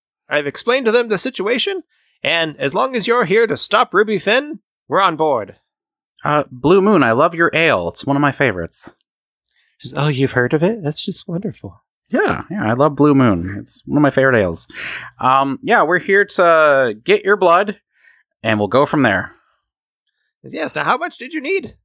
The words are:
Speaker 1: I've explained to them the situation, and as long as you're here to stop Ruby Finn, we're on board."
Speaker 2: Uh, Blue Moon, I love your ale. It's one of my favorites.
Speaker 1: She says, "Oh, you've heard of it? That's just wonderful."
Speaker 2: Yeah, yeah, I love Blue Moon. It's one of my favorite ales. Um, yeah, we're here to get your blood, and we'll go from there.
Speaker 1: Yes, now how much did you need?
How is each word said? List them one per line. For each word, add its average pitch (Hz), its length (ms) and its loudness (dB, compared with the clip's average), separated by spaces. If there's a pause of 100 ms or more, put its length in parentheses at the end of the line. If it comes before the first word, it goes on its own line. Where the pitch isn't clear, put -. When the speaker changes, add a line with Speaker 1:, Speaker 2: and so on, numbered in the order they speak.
(280)
Speaker 1:
I've 143 200 -2
explained 247 380 -2
to 214 60 2
them 240 160 0
the 202 100 -2
situation, 262 640 -4 (420)
and 160 340 -2
as 139 160 -4
long 254 220 -2
as 190 100 -4
you're 240 200 0
here 214 200 2
to 160 100 -4
stop 226 380 0
Ruby 208 240 0
Finn, 254 400 -2 (300)
we're 170 120 0
on 180 160 2
board." 131 400 -2 (680)
Speaker 2:
Uh, 147 260 0
Blue 143 300 2
Moon, 190 240 4
I 113 80 2
love 160 240 2
your 165 180 2
ale. 135 340 2
It's - 180 -8
one 139 100 0
of 147 60 0
my 143 100 2
favorites. 92 640 -4 (840)
Speaker 1:
She - 100 -14
says, 143 100 -8
"Oh, 147 100 0
you've 135 240 0
heard 123 220 0
of 151 100 0
it? 214 180 -2
That's 151 220 -6
just - 240 -10
wonderful." 170 520 -10 (300)
Speaker 2:
Yeah, 359 400 -2
yeah, 165 200 -4
I 117 40 0
love 143 220 2
Blue 143 180 4
Moon. 98 460 2
It's - 260 -12
one - 120 -2
of 151 40 4
my 139 80 4
favorite 135 300 2
ales. 85 280 -4 (520)
Um, 135 420 2
yeah, 196 200 2
we're 170 180 2
here 196 240 2
to 156 800 4
get 196 220 2
your 202 120 2
blood, 185 440 2 (640)
and 110 160 0
we'll 104 100 0
go 131 180 2
from 147 160 0
there. 95 320 0 (1080)
Speaker 1:
Yes, 269 320 -10
now 147 100 -4
how 214 140 0
much 339 180 -8
did - 160 -16
you 302 80 -8
need? 349 440 -6